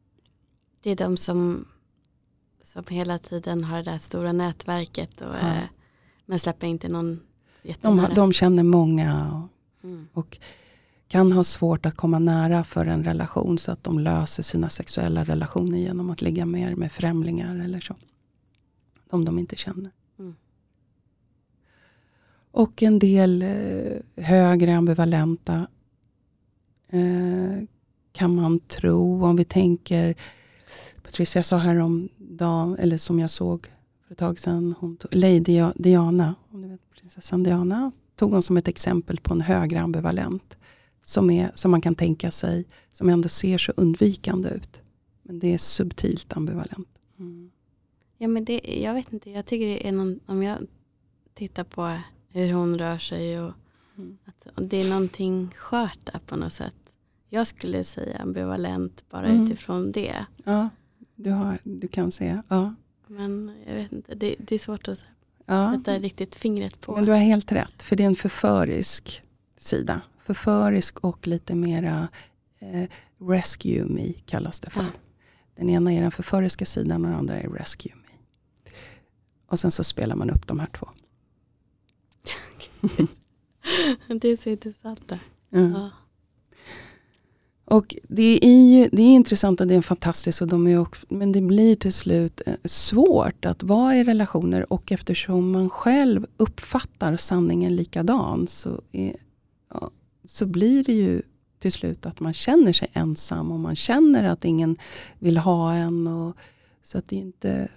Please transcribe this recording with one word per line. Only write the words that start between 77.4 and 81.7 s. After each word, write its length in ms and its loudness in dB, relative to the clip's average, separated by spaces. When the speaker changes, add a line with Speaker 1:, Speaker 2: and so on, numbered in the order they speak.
Speaker 2:
är 80 -10
rescue 460 -12
me. 220 -20
Och 120 -4
sen 120 0
så 140 -2
spelar 320 -4
man 140 -4
upp 160 0
de 140 -6
här 80 -6
två. 160 -14
Speaker 1:
<laughs> 40 -20